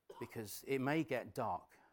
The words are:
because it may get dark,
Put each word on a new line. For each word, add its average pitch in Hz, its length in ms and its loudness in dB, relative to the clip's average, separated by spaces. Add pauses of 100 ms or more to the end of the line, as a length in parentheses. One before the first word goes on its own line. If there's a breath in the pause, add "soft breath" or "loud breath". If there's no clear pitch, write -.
(180)
because 117 480 -8
it 135 140 4
may 147 240 4
get 113 280 -2
dark, 101 300 0 (300 loud breath)